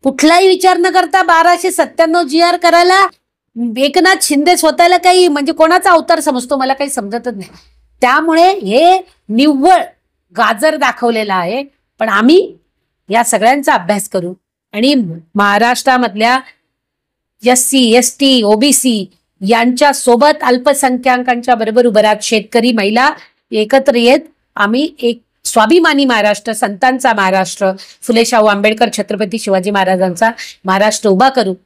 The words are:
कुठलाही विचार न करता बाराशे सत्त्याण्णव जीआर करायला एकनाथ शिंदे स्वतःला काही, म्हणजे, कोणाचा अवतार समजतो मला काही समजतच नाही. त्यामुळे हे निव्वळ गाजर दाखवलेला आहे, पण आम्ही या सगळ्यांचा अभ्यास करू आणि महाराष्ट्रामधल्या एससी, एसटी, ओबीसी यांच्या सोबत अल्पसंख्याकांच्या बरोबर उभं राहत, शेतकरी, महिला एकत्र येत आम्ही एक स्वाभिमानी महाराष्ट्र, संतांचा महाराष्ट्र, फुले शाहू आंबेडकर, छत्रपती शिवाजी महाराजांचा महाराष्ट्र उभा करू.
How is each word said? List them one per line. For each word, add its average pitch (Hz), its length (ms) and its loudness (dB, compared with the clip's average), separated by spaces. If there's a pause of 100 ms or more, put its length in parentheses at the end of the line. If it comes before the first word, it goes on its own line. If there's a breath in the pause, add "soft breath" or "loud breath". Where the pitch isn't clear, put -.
कुठलाही 320 440 2
विचार 370 280 2
न 349 140 0
करता 370 320 0
बाराशे 349 480 2
सत्त्याण्णव 330 520 -2
जीआर 339 340 0
करायला 349 500 4 (720)
एकनाथ 330 460 2
शिंदे 302 340 0
स्वतःला 339 400 2
काही, 359 320 4
म्हणजे, 294 240 -2
कोणाचा 349 380 2
अवतार 320 300 2
समजतो 269 360 -4
मला 262 180 -2
काही 277 160 -8
समजतच 233 460 -8
नाही. 185 140 -16 (500 soft breath)
त्यामुळे 330 580 2
हे 330 480 2 (220 soft breath)
निव्वळ 285 500 2 (580)
गाजर 233 400 0
दाखवलेला 233 580 -2
आहे, 185 300 -4 (340)
पण 220 100 -4
आम्ही 254 480 2 (520)
या 226 160 0
सगळ्यांचा 262 500 0
अभ्यास 202 340 -4
करू 180 260 -6 (380)
आणि 247 220 0 (400)
महाराष्ट्रामधल्या 233 1040 0 (1080)
एससी, 247 440 0
एसटी, 254 520 0
ओबीसी 214 640 0 (400)
यांच्या 247 460 2
सोबत 277 500 0
अल्पसंख्याकांच्या 247 1120 -2
बरोबर 226 320 0
उभं 214 140 2
राहत, 214 220 2
शेतकरी, 226 500 -2
महिला 220 380 0 (420 loud breath)
एकत्र 226 420 0
येत 240 260 2 (360)
आम्ही 233 460 -2
एक 233 180 -4 (240)
स्वाभिमानी 285 600 2
महाराष्ट्र, 214 480 -2
संतांचा 240 600 -2
महाराष्ट्र, 190 600 -2 (300 loud breath)
फुले 233 220 0
शाहू 226 220 0
आंबेडकर, 214 460 0
छत्रपती 214 460 -6
शिवाजी 190 320 -4
महाराजांचा 185 600 0 (340 loud breath)
महाराष्ट्र 208 460 -2
उभा 202 180 2
करू. 214 260 -2 (120)